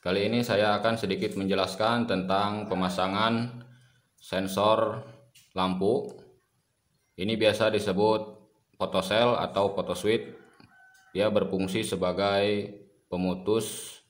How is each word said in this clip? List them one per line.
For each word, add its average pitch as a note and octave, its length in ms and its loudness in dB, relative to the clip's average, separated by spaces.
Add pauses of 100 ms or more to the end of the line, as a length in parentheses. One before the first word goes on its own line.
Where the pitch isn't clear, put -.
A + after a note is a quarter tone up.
Kali G2 240 0
ini A#2+ 160 0
saya G#2 320 2
akan A2+ 240 0
sedikit F#2+ 320 -2
menjelaskan G2 720 0
tentang G2+ 640 0
pemasangan G2+ 960 -2 (560)
sensor G#2 800 2 (560)
lampu. F#2+ 560 0 (1040)
Ini G#2+ 240 -2
biasa G#2+ 320 4
disebut G#2 480 2 (560)
photocell G2 640 2
atau G2 320 0
photoswitch. F#2+ 560 -2 (880)
Dia G2+ 160 2
berfungsi F#2+ 560 0
sebagai G2+ 800 0 (400)
pemutus F#2 880 -4 (140)